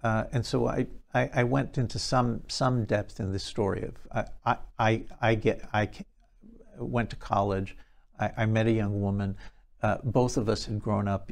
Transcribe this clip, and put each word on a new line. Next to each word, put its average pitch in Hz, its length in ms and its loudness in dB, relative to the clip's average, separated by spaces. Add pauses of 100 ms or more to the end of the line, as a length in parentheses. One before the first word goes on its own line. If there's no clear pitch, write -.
uh, 110 300 2
and 117 120 0
so 123 240 0
I, - 180 0 (280)
I, 127 200 2
I 123 100 4
went 131 340 0
into 120 200 -2
some, 120 500 0
some 127 360 2
depth 104 360 -2
in 95 120 -2
this 98 100 -2
story 98 400 -2
of, 107 120 -8 (180)
I, 110 120 0 (200)
I, 120 120 2 (220)
I, 110 260 4 (160)
I 113 140 4
get, - 380 0
I 107 140 2
ca-, - 180 -12 (760)
went 120 320 -2
to - 60 -10
college. 101 600 0 (440)
I, 107 160 0
I 110 100 2
met 110 200 4
a 117 60 4
young 104 280 0
woman. 98 360 0 (460)
Uh, 104 220 2
both 123 320 2
of 113 120 0
us 107 180 0
had 107 140 -2
grown 101 280 0
up 98 240 -2